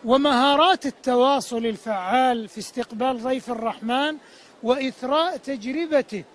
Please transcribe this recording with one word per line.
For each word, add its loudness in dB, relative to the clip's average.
ومهارات 4
التواصل 0
الفعال 0
في -16
استقبال -6
ضيف -4
الرحمن -4
وإثراء 0
تجربته -4